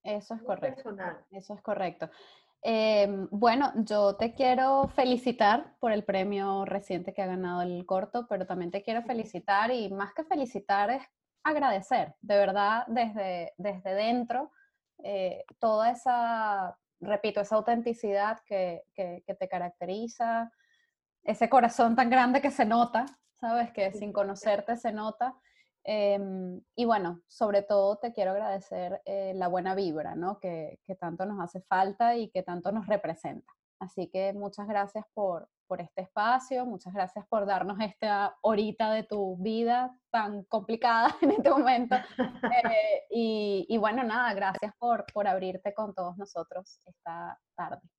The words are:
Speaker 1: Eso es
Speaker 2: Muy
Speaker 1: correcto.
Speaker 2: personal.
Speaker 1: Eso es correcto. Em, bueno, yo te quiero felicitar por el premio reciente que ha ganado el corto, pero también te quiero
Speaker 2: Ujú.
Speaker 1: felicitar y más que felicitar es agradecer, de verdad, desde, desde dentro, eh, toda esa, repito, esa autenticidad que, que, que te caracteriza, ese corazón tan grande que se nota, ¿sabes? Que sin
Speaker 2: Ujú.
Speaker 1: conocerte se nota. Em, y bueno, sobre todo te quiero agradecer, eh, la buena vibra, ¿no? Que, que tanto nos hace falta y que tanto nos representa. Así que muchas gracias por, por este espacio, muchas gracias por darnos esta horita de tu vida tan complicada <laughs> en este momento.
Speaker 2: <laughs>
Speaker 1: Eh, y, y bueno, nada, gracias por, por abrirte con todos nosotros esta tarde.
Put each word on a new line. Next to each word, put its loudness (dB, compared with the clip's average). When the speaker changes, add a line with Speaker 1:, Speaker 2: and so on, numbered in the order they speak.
Speaker 1:
Eso -6
es -10
Speaker 2:
Muy -12
Speaker 1:
correcto. -4
Speaker 2:
personal. -10
Speaker 1:
Eso -14
es -18
correcto. -4
Em, 2
bueno, 4
yo 4
te -2
quiero 4
felicitar 2
por 0
el 0
premio 0
reciente -6
que -4
ha -2
ganado -4
el -4
corto, -2
pero -4
también -4
te -6
quiero -4
Speaker 2:
Ujú. -12
Speaker 1:
felicitar -2
y -2
más -6
que -8
felicitar -2
es -4
agradecer, 0
de 2
verdad, 4
desde, -2
desde -4
dentro, 0
eh, -4
toda 4
esa, 0
repito, -2
esa -2
autenticidad 0
que, -4
que, -8
que -8
te -6
caracteriza, -4
ese 0
corazón 6
tan 4
grande 6
que 0
se 2
nota, 2
¿sabes? 0
Que -2
sin -8
Speaker 2:
Ujú. -12
Speaker 1:
conocerte 0
se -4
nota. -4
Em, 0
y 0
bueno, 0
sobre 2
todo 4
te -6
quiero 0
agradecer, -4
eh, -4
la -2
buena 0
vibra, -2
¿no? -4
Que, -8
que -10
tanto -6
nos -6
hace -8
falta 2
y -4
que -4
tanto -6
nos -4
representa. -4
Así -8
que -2
muchas -8
gracias -2
por, -2
por -6
este -10
espacio, 0
muchas -10
gracias -4
por 0
darnos -2
esta -2
horita 2
de -2
tu -4
vida 0
tan -2
complicada 2
<laughs> 2
en 6
este 4
momento. 4
Speaker 2:
<laughs> 0
Speaker 1:
Eh, 2
y, 0
y 2
bueno, 2
nada, 0
gracias -4
por, 0
por 0
abrirte -2
con -6
todos -6
nosotros -10
esta -12
tarde. -8